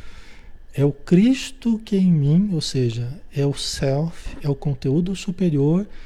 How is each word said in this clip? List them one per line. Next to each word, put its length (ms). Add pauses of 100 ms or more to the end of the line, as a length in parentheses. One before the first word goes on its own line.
(760)
É 80
o 60
Cristo 920
que 140
em 140
mim, 420
ou 80
seja, 500 (240)
é 80
o 120
self, 880
é 40
o 60
conteúdo 600
superior 720 (180)